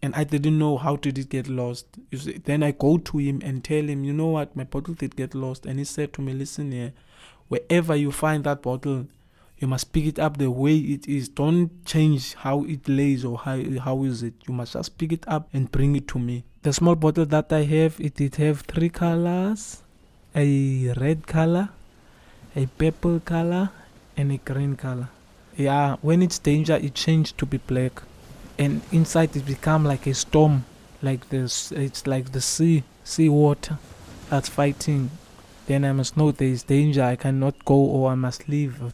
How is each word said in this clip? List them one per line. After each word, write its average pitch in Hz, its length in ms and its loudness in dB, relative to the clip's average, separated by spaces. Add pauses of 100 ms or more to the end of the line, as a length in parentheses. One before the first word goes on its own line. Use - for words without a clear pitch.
and 139 120 -4
I 151 100 -2
didn't 151 340 0
know 151 180 2
how 143 200 -2
did 139 200 -4
it 135 140 -8
get 131 180 -6
lost. 123 380 -6 (240)
You 131 80 -10
see, 147 180 -10
then 147 260 -2
I 147 100 2
go 156 260 2
to - 200 -4
him 139 240 -2
and 131 220 -6
tell 151 180 -2
him, 143 220 -4
"You 139 80 -4
know 156 140 -2
what, 156 280 -2
my 135 100 -8
bottle 139 280 -8
did - 240 -8
get 131 180 -8
lost." 131 300 -8
And 135 140 -6
he 143 80 -4
said 143 280 -6
to - 60 -10
me, 135 140 -6
"Listen 139 380 -8
here, 123 200 -8 (560)
wherever 165 480 0
you 147 160 0
find 151 320 0
that 143 160 -2
bottle, 127 460 -4 (500)
you 135 100 -4
must 131 280 -4
pick 160 100 2
it 151 140 -2
up 156 180 0
the 139 140 0
way 135 260 2
it 143 320 -2
is. 139 220 -4
Don't 170 560 0
change 156 480 2
how 143 300 -2
it 151 220 -8
lays 139 380 2
or 120 140 -4
how, 131 240 -4 (180)
how 131 240 -2
is 120 180 -2
it. 117 120 -6 (120)
You 131 60 -6
must 123 220 -6
just - 240 -8
pick 165 140 -2
it 165 140 -6
up 156 280 -4
and 135 180 -2
bring 139 240 4
it 139 120 -4
to - 100 -6
me." 120 260 -4 (160)
The 143 140 0
small 170 220 4
bottle 160 280 2
that 151 260 0
I 156 120 2
have, 156 360 2
it 151 180 -6
did 139 200 -2
have 151 240 0
three 165 300 -2
colors, 175 920 -2 (540)
a 135 640 2
red 151 280 0
color, 170 440 2 (840)
a 139 120 0
purple 160 540 0
color, 170 500 0 (480)
and 139 140 0
a 135 40 -2
green 139 400 -4
color. 127 320 -6 (480)
Yeah, 139 460 2
when 165 180 4
it's 180 180 2
danger, 151 380 2
it 143 180 -2
changed 160 440 2
to 147 80 -2
be 135 100 -4
black. 127 460 -2 (540)
And 143 260 0 (100)
inside 165 420 2
it 139 120 -4
become 156 380 0
like 143 220 0
a 135 80 0
storm, 151 500 4 (380)
like 135 260 -2
this, 131 440 -4
it's 135 340 -4
like 131 240 -2
the 131 100 -4
sea, 160 440 2 (180)
sea - 260 2
water 147 500 2 (520)
that's 139 180 0
fighting. 143 640 0 (560)
Then 139 180 2
I 139 60 2
must 135 260 -2
know 151 140 6
there 135 160 0
is 131 160 0
danger, 139 400 4
I 123 140 2
cannot 135 480 -2
go 139 100 6
or 135 380 4
I - 20 0
must 127 340 -4
leave 147 320 -2
or 120 140 -8